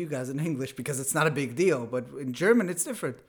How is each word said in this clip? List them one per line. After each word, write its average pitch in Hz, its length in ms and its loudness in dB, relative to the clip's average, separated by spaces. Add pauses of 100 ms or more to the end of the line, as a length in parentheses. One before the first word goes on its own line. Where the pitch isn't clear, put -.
you 170 60 -4
guys 131 280 -4
in 147 40 -4 (120)
English, 135 300 -4
because 131 220 -4
it's 131 160 -2
not 156 140 4
a - 100 -2
big 123 80 -2 (140)
deal. 151 160 4 (140)
But 123 100 -2 (200)
in 127 80 -4 (120)
German, 220 280 6
it's 170 180 -4
different. 151 260 -6 (120)